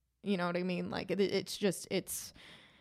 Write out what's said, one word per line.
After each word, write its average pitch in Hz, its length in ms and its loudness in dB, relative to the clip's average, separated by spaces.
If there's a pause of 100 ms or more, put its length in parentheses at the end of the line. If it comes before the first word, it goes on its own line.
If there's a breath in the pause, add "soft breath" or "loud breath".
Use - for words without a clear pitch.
(240)
You 196 140 2
know 175 100 0
what 175 100 0
I 180 60 0
mean? 180 280 0
Like, - 200 -2
it, 190 80 4
it's 190 380 2
just, - 320 0
it's, - 420 -2 (500 soft breath)